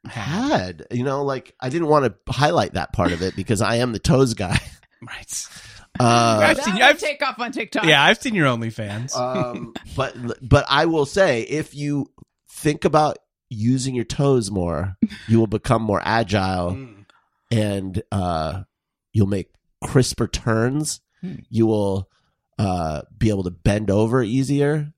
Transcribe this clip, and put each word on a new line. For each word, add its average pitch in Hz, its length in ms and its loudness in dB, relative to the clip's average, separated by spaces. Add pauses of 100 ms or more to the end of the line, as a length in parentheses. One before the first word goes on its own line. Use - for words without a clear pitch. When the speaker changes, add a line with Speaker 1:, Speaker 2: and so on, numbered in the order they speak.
Speaker 1:
Had. 117 760 -4
Speaker 2:
Had. - 80 -20
You 123 120 -2
know, 139 200 -2
like, 135 360 -6
I 131 100 -6
didn't 160 180 -2
wanna 143 260 4 (160)
highlight 143 460 2
that 82 180 -4
part 87 180 2
of 85 120 -4
it 92 120 -4
because 98 260 -2
I 113 160 0
am 123 140 0
the 101 80 -4
toes 131 360 4
guy. 92 300 0
<laughs> - 40 -18 (360)
Speaker 1:
Right. - 420 -12 (520)
Speaker 2:
Uh, 117 420 4
Speaker 1:
I've 104 140 4
Speaker 3:
That 185 80 -6
Speaker 1:
seen, 208 120 -2
Speaker 3:
would 226 80 2
Speaker 1:
I've 294 140 6
Speaker 3:
take 294 240 -4
off 262 160 -4
on 233 140 -6
TikTok. - 320 -4
Speaker 1:
Yeah, 151 180 6
I've 175 200 4
seen 226 140 -4
your 156 120 4
OnlyFans. 113 680 -6
Speaker 2:
Um, 123 560 -4 (240)
but, 135 180 -4 (260)
but 131 280 4
I 147 160 4
will 160 200 2
say, 151 360 2
if 147 340 -6
you 143 340 -4 (380)
think - 380 -2
about 151 320 2 (320)
using 123 460 0
your 117 100 -2
toes 131 440 2
more, 92 460 -2 (320)
you 113 120 6
will 113 80 4
become 110 340 0
more 104 240 0
agile 95 680 0
Speaker 1:
Mm. 104 340 -12 (460)
Speaker 2:
and, 98 500 -2 (120)
uh, 90 500 -4 (480)
you'll 104 160 4
make 98 220 -4 (340)
crisper - 460 0
turns. 123 720 -2 (180)
Speaker 4:
Hmm. - 160 -12 (140)
Speaker 2:
You 113 180 2
will, 101 420 -2 (480)
uh, 87 440 -2 (160)
be 110 100 2
able 98 160 0
to 90 80 -4
bend 101 400 -2
over 113 320 2
easier. 143 760 -2